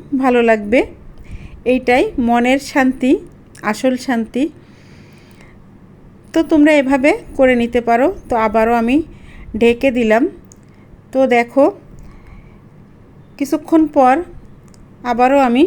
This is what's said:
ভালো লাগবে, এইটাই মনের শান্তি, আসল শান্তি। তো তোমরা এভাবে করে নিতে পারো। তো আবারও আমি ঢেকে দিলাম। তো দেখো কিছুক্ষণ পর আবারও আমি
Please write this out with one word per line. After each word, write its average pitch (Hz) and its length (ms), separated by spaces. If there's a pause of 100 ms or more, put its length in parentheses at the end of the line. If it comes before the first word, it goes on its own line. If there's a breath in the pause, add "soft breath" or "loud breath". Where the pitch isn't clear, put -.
(160)
ভালো 254 260
লাগবে, 226 380 (840 loud breath)
এইটাই 254 400 (140)
মনের 240 420
শান্তি, 262 520 (500)
আসল 233 340
শান্তি। 240 460 (1900 soft breath)
তো 330 140
তোমরা 311 280
এভাবে 277 380 (240)
করে 254 220
নিতে 240 240
পারো। 233 260 (180)
তো - 120
আবারও 220 380
আমি 240 220 (600 loud breath)
ঢেকে 233 340
দিলাম। 226 320 (880 soft breath)
তো 262 160
দেখো 240 380 (1700 soft breath)
কিছুক্ষণ 311 520
পর 262 280 (880)
আবারও 247 340
আমি 254 280